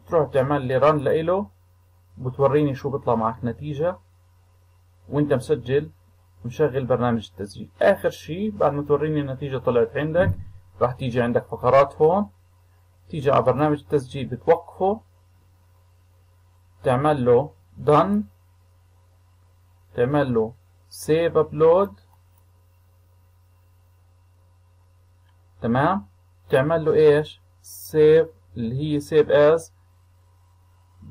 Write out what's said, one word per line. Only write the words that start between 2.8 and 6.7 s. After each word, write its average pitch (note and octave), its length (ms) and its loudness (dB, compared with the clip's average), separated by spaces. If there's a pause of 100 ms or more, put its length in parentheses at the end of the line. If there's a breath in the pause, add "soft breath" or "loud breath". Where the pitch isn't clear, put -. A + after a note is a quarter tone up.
بيطلع B2 240 -2
معك A2+ 300 -4
نتيجة D3 540 -6 (1080)
وانت D3 240 -2
مسجل C#3 580 -2 (540)
مشغل C3 420 -2